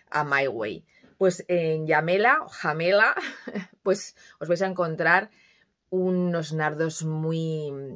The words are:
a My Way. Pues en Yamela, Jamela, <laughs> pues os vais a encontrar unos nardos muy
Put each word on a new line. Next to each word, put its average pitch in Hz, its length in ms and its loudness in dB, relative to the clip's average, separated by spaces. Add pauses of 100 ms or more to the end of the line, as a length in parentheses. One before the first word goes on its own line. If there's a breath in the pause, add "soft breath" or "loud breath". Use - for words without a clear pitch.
(120)
a 151 120 0
My 139 240 2
Way. 107 380 -6 (320 soft breath)
Pues 185 320 2
en 160 360 0
Yamela, 190 640 2
Jamela, 185 680 2 (300 loud breath)
<laughs> - 380 -12
pues 202 320 0 (240 loud breath)
os 160 80 -8
vais 175 140 0
a 190 60 2
encontrar 175 600 2 (600 soft breath)
unos 180 640 0
nardos 156 500 -2
muy 156 680 -4 (220)